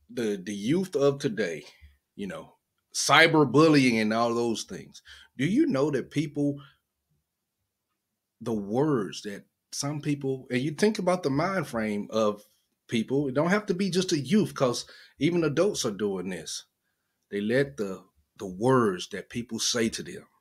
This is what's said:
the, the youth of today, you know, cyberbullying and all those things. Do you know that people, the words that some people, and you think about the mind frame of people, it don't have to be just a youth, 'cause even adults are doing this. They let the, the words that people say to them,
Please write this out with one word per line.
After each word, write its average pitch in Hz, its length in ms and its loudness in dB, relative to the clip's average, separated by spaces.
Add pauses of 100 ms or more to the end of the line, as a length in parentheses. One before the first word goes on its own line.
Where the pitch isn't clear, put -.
(100)
the, 107 320 -2
the 101 120 -8
youth 147 420 -2
of 139 220 4
today, 95 460 -4 (520)
you 101 100 -8
know, 80 280 -12 (400)
cyberbullying 147 1080 6
and 107 140 2
all 117 200 2
those 117 300 -2
things. - 380 -16 (340)
Do 123 80 -2
you 240 220 2
know 147 240 0
that 127 200 -4
people, 143 480 -2 (1800)
the 117 140 -6
words 110 680 0
that 101 220 -12 (280)
some 147 280 -6
people, 139 500 -4
and 123 100 0
you 147 120 -2
think 214 260 2
about 180 240 0
the 143 80 0
mind 170 360 0
frame 107 440 -4
of 107 320 0 (460)
people, 135 400 -2
it 127 60 -6
don't 156 160 2
have 208 160 0
to 196 80 0
be 185 160 -2
just 180 220 -2
a 160 60 2
youth, 147 360 0
'cause 123 320 -2 (320)
even 165 260 2
adults 156 400 0
are 120 60 -2
doing 95 400 -4
this. 82 340 -10 (640)
They 101 100 -4
let 131 360 0
the, 95 280 -8 (340)
the 101 80 -8
words 101 640 2
that 92 200 -10
people 117 280 -8
say 113 320 0
to - 120 -6
them, - 240 -14 (140)